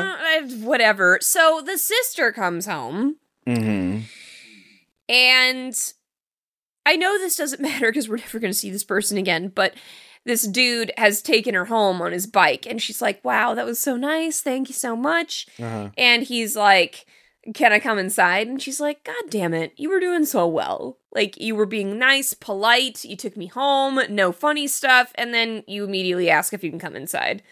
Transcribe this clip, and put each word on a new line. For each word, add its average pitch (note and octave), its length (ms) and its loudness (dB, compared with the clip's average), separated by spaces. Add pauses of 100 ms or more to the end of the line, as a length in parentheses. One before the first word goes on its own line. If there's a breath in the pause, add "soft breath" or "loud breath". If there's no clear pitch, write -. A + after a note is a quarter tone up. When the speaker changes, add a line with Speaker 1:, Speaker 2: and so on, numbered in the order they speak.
(500)
Speaker 1:
don't, A3+ 140 -10
I, - 20 -8
whatever. G#3+ 560 4
So D#4+ 440 4
the F#4 120 -4
sister G4 540 0
comes F3+ 340 -4
home. F#3+ 520 -4 (280)
Speaker 2:
Mm-hmm. A2 580 0 (1040 loud breath)
Speaker 1:
And B3+ 840 2 (920)
I D#4 100 4
know F#4 220 2
this F#4 180 -4
doesn't C#4+ 260 -4
<laughs> - 0 -
matter C4+ 300 0
'cause A#3+ 160 -2
we're A3 100 -4
never A3+ 220 -12
gonna G3+ 140 -2
see G3+ 180 -4
this G3 120 -6
person G3+ 340 -2
again, F#3 360 -2
but F#3+ 200 0 (520 loud breath)
this A3+ 200 0
dude A#3 520 0
has G#3 240 4
taken A#3 340 0
her F3+ 100 0
home G3+ 360 2
on F3 100 -4
his F#3 160 -4
bike, E3+ 380 2
and A3+ 160 -6
she's - 200 -8
like, G#3 220 -2
"Wow, A#3 300 2
that A#3+ 120 -4
was A#3 140 -4
so C4 160 0
nice. D#4 460 -2
Thank C4 280 -4
you C4 60 -14
so A#3 200 -4
much." E4 520 -2 (120)
Speaker 2:
Uh-huh. D#3 380 -6
Speaker 1:
And A#3+ 260 4
he's A3+ 320 -4
like, G3 500 4 (480 soft breath)
"Can A#3+ 200 4
I G#3 60 6
come G#3+ 180 -2
inside?" F#3+ 500 2
And C4 140 -8
she's C#4 200 -8
like, D4 220 -4
"God A#4 260 -8
damn F3+ 240 -2
it. E3 240 -4
You D4+ 120 -6
were F#4+ 100 2
doing F4 260 0
so G3 220 2
well. D#3+ 500 -4 (140)
Like, G#3+ 300 -2
you A3 140 -2
were G#3 100 2
being G3+ 320 -4
nice, C4+ 380 2
polite. A3+ 680 0
You G3+ 120 -14
took F#3+ 200 -10
me F#3 120 -10
home. C4+ 520 0 (100)
No G#3 220 2
funny D4 360 -2
stuff. B3+ 480 2
And A#3+ 180 -6
then A3+ 320 -2
you G3+ 180 -8
immediately F3+ 460 0
ask D#3 240 2
if G3 100 -8
you E3 60 -6
can D#3+ 100 -8
come E3+ 160 -12
inside. C#3 460 -6 (100)